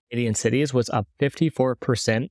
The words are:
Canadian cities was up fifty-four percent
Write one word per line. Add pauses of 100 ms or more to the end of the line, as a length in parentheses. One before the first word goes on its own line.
(100)
Canadian
cities
was
up (100)
fifty-four
percent